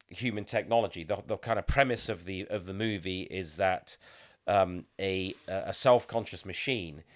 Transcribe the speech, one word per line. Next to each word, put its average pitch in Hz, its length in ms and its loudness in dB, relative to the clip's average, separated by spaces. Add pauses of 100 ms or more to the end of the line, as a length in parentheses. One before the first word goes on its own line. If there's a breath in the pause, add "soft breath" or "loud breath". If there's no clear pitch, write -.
human 107 360 -4
technology. 107 600 0
The, 98 220 -2
the 107 100 -2
kind 110 220 -2
of - 80 -4
premise 131 420 2
of 87 180 -4
the, 95 220 -6
of 92 180 -4
the 95 80 -6
movie 95 480 -2
is 85 340 -6
that, 92 400 0 (500 loud breath)
um, 92 380 4 (160)
a, 95 340 0 (140)
a 95 240 -4
self-conscious 117 720 4
machine 90 580 -4 (140 soft breath)